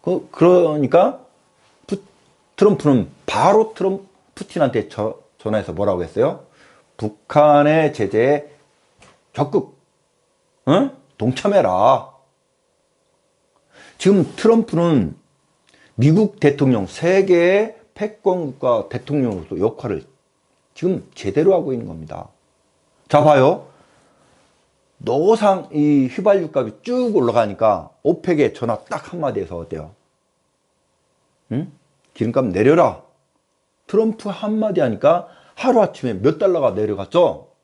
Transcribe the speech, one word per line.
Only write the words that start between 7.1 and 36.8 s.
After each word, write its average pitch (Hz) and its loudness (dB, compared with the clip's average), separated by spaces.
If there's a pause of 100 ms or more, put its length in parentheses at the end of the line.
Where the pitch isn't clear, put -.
제재에 120 -2 (840)
적극, 143 -4 (920)
응? 233 0 (220)
동참해라." 127 0 (1900)
지금 208 2
트럼프는 170 0 (800)
미국 165 2
대통령, 135 2
세계의 185 0 (180)
패권국가 156 -4
대통령으로서 113 -6
역할을 101 -4 (680)
지금 175 -4
제대로 147 0
하고 156 -2
있는 117 -8
겁니다. 80 -16 (800)
자, 147 4
봐요. 151 4 (1300)
노상 190 0
이 147 2
휘발유 185 0
값이 117 -2 (100)
쭉 247 -2
올라가니까 110 0 (120)
오펙에 151 0
전화 117 -6
딱 - -12
한마디 139 -6
해서 87 -10
어때요? 80 -12 (1600)
응? 135 -8 (420)
"기름값 120 -2
내려라." 120 2 (840)
트럼프 220 -2
한마디 208 -6
하니까 147 0 (260)
하루아침에 214 -2
몇 98 -2
달러가 165 0
내려갔죠? 107 -2 (160)